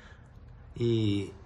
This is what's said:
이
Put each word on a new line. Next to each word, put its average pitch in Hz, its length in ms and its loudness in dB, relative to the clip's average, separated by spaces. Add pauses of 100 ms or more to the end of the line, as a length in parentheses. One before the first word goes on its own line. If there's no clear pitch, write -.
(760)
이 107 560 2 (140)